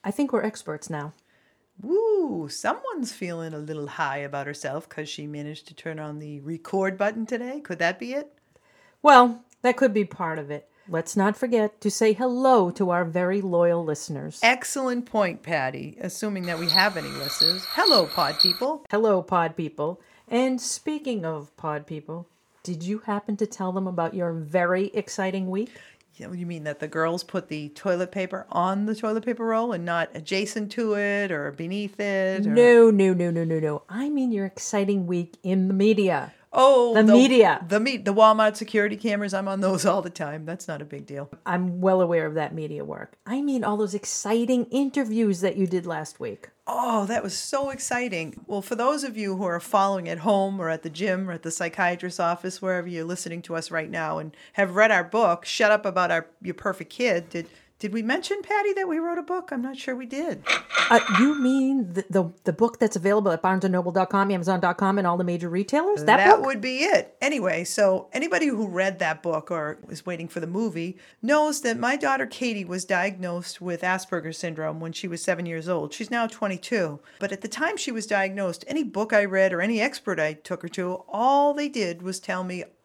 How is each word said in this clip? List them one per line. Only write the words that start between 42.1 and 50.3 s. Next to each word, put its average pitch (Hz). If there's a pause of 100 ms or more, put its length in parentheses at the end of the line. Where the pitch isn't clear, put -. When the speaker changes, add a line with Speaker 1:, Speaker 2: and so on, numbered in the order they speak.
Speaker 1:
of 151
that 156
media 151
work. -
I 262
mean 262
all 208
those 202
exciting 233
interviews 226
that 196
you 190
did 175
last 156
week. - (180)
Speaker 2:
Oh, 233
that 226
was 196
so 277
exciting. 247
Well, 202
for 226
those 285
of 233
you 196
who 196
are 170
following 196
at 165
home 196